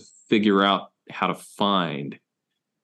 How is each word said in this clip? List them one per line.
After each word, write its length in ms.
figure 340
out 280
how 180
to 80
find. 840